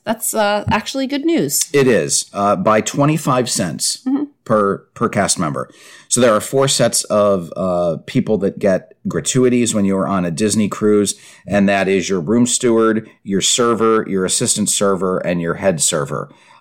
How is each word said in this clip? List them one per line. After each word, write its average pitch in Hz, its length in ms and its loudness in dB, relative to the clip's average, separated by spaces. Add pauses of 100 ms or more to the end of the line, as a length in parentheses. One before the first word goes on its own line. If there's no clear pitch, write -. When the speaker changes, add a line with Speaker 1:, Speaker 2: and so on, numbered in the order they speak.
Speaker 1:
That's, 226 300 -4
uh, 208 360 0
actually 262 380 -2
good 277 180 -4
news. 294 480 0
Speaker 2:
It 135 140 4
is, 82 460 0
uh, 101 220 2
by 107 260 2
twenty-five 143 680 0
cents - 560 -4
Speaker 1:
Mm-hmm. 277 200 -2 (180)
Speaker 2:
per, 101 360 0 (140)
per 117 160 -2
cast - 300 0
member. 71 300 -6 (400)
So 123 120 0
there 120 120 6
are 104 80 2
four 135 260 0
sets 120 380 0
of, 101 500 2
uh, 87 500 -2
people 110 340 0
that 92 200 -4
get 92 340 0 (140)
gratuities 120 640 0
when 101 120 0
you 98 120 0
are 95 100 -2
on 95 180 -2
a 85 60 -2
Disney 104 380 0
cruise, 104 460 2 (320)
and 101 220 2
that 98 180 2
is 92 220 0
your 95 120 0
room 113 240 2
steward, 113 640 0 (140)
your 95 180 -2
server, 113 680 2
your 92 180 -2
assistant 104 440 -2
server, 92 500 0
and 87 220 -2
your 82 140 -2
head 92 260 0
server. - 480 -4 (320)